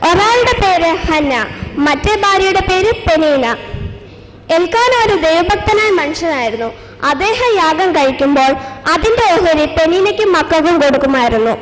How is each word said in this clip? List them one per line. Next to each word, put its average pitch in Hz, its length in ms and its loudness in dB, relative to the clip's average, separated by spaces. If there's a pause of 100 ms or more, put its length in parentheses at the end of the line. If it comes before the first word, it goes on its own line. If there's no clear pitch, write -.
ഒരാളുടെ 453 580 2
പേര് 339 340 2
ഹന്ന, 294 520 -2 (280)
മറ്റേ 294 400 0
ഭാര്യയുടെ 381 440 2
പേര് 381 320 0
പെനീന. 311 540 0 (1040)
എൽക്കാന 453 540 2
ഒരു 403 160 0
ദൈവഭക്തനായ 415 680 0
മനുഷ്യനായിരുന്നു. 285 840 -4 (300)
അദ്ദേഹം 415 540 0
യാഗം 330 380 0
കഴിക്കുമ്പോൾ 269 600 2 (360)
അതിന്റെ 427 420 2
ഓഹരി 330 320 2
പെനീനയ്ക്കും 370 680 0
മക്കൾക്കും 320 480 2
കൊടുക്കുമായിരുന്നു. 269 800 0